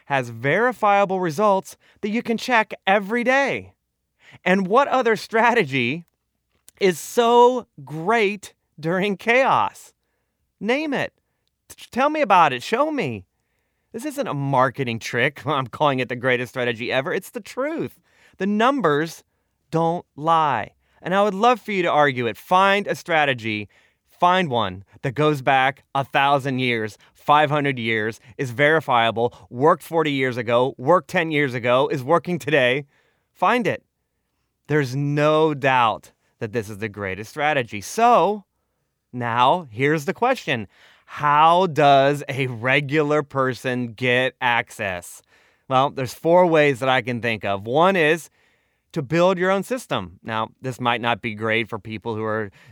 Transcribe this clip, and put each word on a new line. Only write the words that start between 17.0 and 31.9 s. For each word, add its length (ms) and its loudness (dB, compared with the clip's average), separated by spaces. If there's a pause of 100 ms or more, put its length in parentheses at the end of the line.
It's 160 -8
the 100 -12
truth. 580 -8 (420)
The 60 -4
numbers 800 0 (480)
don't 340 -2 (100)
lie. 560 0 (300)
And 120 -6
I 100 2
would 100 0
love 280 2
for 100 -10
you 120 0
to 80 0
argue 360 2
it. 100 -4
Find 500 2
a 80 -4
strategy. 720 -2 (380)
Find 420 2
one 340 -2 (200)
that 100 -4
goes 280 0
back 420 2 (100)
a 100 -2
thousand 560 0
years, 380 -2 (160)
five 380 2
hundred 260 -2
years, 420 -2 (180)
is 120 -6
verifiable, 1000 0
worked 340 0
forty 280 -2
years 260 -2
ago, 400 0
worked 300 2
ten 220 -2
years 240 -2
ago, 340 0
is 160 -6